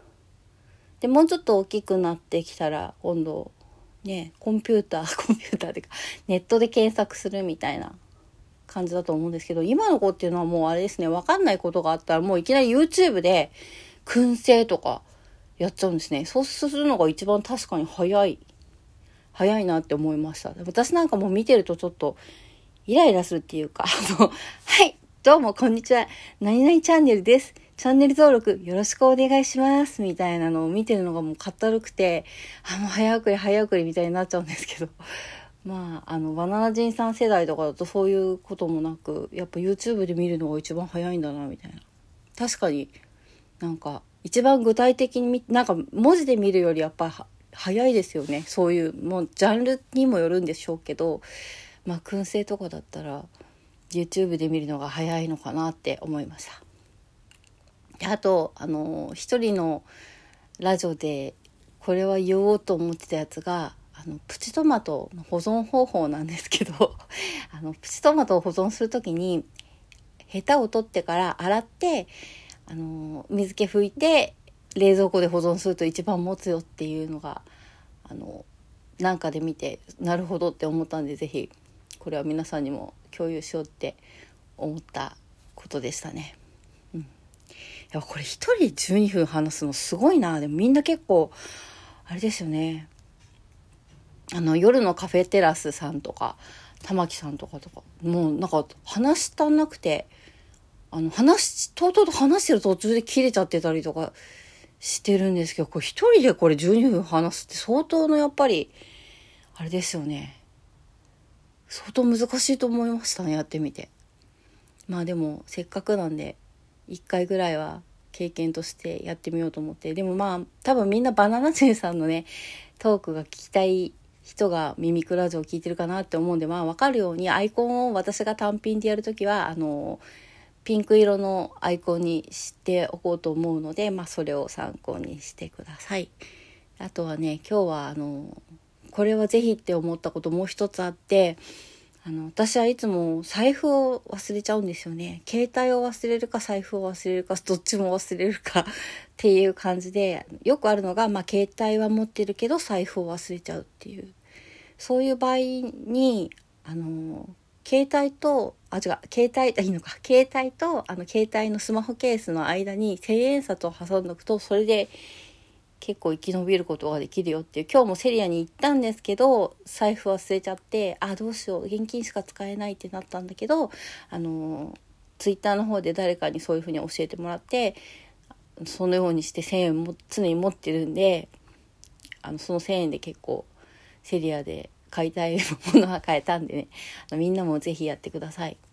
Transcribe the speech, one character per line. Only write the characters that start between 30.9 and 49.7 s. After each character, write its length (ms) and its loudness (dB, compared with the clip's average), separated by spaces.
る 80 0
の 100 -4
が 80 -4
も 100 -4
う 40 -8
か 160 -10
っ 40 -10
た 160 0
る 100 0
く 80 -16
て、 360 0
あ、 140 -8
も 80 -4
う 40 -4
早 280 2
送 120 0
り 60 4
早 280 2
送 140 2
り 80 2
み 80 -4
た 100 0
い 40 0
に 40 -2
な 120 0
っ 40 -8
ち 80 -4
ゃ 40 0
う 40 -4
ん 20 -14
で 80 -10
す 140 -10
け 180 -8
ど。 100 -8
<laughs> 720 -18
ま 400 -10
あ、 80 -10
あ 60 -4
の、 160 -4
バ 100 -2
ナ 160 0
ナ 120 2
人 200 0
さ 140 -2
ん 80 -4
世 120 2
代 200 4
と 100 -4
か 60 -2
だ 100 -2
と 120 -6
そ 180 0
う 60 2
い 40 4
う 240 0
こ 180 -12
と 120 -4
も 140 -2
な 160 -4
く、 360 -8
や 120 -8
っ 20 -10
ぱ 120 -8
YouTube 460 -2
で 80 -2
見 160 0
る 80 -2
の 140 -4
が 80 -4
一 160 -8
番 100 -6
早 260 -6
い 60 -2
ん 40 -2
だ 120 -4
な、 140 -8
み 100 -12
た 100 -18
い 40 -18
な。 100 -20
確 220 -4
か 100 2
に、 180 -4
な 100 -6
ん 80 -6
か、 260 -10
一 180 0
番 220 6
具 120 4
体 200 6
的 260 -2
に 60 0
見-、 220 0
な 140 4
ん 20 -12
か 100 0
文 240 6
字 80 0
で 100 4
見 160 2
る 80 4
よ 140 4
り 80 -2
や 80 0
っ 40 -16
ぱ 160 -4
は-、 180 -16
早 360 0
い 60 6
で 100 4
す 120 -12
よ 80 -4
ね。 220 -4
そ 220 0
う 60 2
い 80 2
う、 120 -2
も 280 -4
う 120 -4
ジ 120 2
ャ 80 4
ン 100 0
ル 200 -2